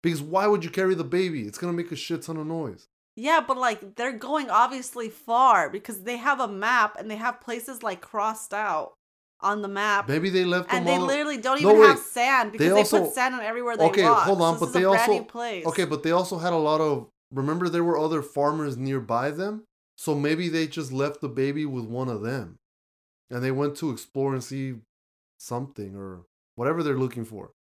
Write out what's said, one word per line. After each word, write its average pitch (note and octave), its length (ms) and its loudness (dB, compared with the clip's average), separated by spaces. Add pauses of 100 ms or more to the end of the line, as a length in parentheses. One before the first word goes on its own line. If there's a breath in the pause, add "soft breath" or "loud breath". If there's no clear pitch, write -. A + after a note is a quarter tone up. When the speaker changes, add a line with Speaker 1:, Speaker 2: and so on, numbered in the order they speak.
Speaker 1:
Because D#3+ 200 -2
why F#3 240 0
would G3+ 180 2
you E3+ 60 -8
carry F#3+ 240 0
the E3 100 -4
baby? E3 380 -2
It's G#2 160 -10
gonna F3 160 -4
make E3+ 180 -6
a D3 40 -8
shit E3 260 -8
ton D#3+ 160 -10
of D3+ 80 -8
noise. D#3 420 -8 (280)
Speaker 2:
Yeah, D4+ 300 2
but, C4 120 0
like, G#3+ 380 -4
they're B3 200 -4
going C4 340 -4
obviously A#3+ 580 0
far A3+ 640 4
because G3 320 -10
they A#3 140 -6
have B3+ 240 -2
a A#3+ 80 -2
map G#3 500 0
and G#3+ 120 -10
they G#3+ 60 -6
have A#3 240 -6
places, A#3+ 420 -10
like, F#3+ 180 -6
crossed A3 520 -6
out G3+ 420 -4 (460)
on G#3 220 -2
the G3 60 -6
map. G3+ 400 0
Speaker 1:
Maybe D#3+ 220 0
they F3+ 140 2
left F3+ 280 0
Speaker 2:
And B3 120 0
Speaker 1:
them F3 100 2
Speaker 2:
they F3 60 2
Speaker 1:
all - 60 0
Speaker 2:
literally D4 300 -2
don't C4 260 0
Speaker 1:
No, D4 80 8
Speaker 2:
even G#4+ 120 12
Speaker 1:
wait. G#4+ 60 12
Speaker 2:
have C4+ 120 6
sand B3 480 2
Speaker 1:
They G3+ 40 -10
Speaker 2:
because - 200 4
they B3 60 6
Speaker 1:
also G#3+ 260 4
Speaker 2:
put - 100 -4
sand B3+ 220 0
on B3 60 -6
everywhere A#3 340 -4
they D#3+ 100 4
Speaker 1:
Okay, G3 160 4
Speaker 2:
walk. F#3+ 220 6
Speaker 1:
hold F#3 180 2
on, E3 120 4
Speaker 2:
So - 60 -4
Speaker 1:
but E3 60 2
Speaker 2:
this - 20 -6
is - 60 -8
Speaker 1:
they F3 100 4
Speaker 2:
a F#3+ 40 6
brand G3 120 6 (100)
Speaker 1:
also - 100 6
Speaker 2:
new - 80 -10
place. A3 380 -6
Speaker 1:
Okay, E3 180 0
but D3 180 -4
they D#3 80 0
also F3+ 280 0
had F3 140 -2
a E3+ 40 2
lot D#3 240 2
of, D3 280 0 (240)
remember D3+ 360 -2
there E3+ 160 0
were E3+ 140 2
other D#3 240 0
farmers C#3+ 540 -2
nearby B2+ 540 -2
them? G3+ 320 -6 (340)
So D3+ 200 -2
maybe D#3 320 0
they D#3+ 180 -2
just C#3+ 240 -8
left C#3 300 -4
the D3 80 -6
baby C#3 380 -2
with B2+ 180 -6
one B2 240 -6
of G#2+ 140 -6
them. A2+ 340 -6 (720)
And B2 140 -4
they C3 80 0
went C#3+ 240 -2
to D#3+ 160 -4
explore C3+ 400 -4
and B2+ 100 -4
see C3+ 320 -8 (640)
something A#2+ 560 -10
or F#2+ 300 -14 (320)
whatever D3+ 260 -2
they're C#3+ 160 0
looking B2 260 -4
for. G#2 360 -16